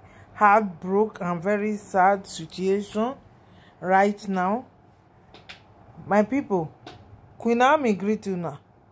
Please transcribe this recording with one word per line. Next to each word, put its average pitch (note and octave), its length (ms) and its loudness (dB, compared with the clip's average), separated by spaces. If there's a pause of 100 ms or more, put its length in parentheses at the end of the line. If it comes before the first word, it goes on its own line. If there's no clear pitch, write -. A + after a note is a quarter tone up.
(340)
heartbroken G3+ 920 2
and F3 160 -4
very G#3 360 -2
sad G3 500 2
situation G3+ 840 -4 (680)
right G3 480 2
now. G3 380 -2 (1400)
My G3+ 180 2
people, G#3 460 -2 (680)
Queen A#3 220 0
Naomi C4 340 4
greet G3+ 340 -4
una. E3+ 320 -6 (320)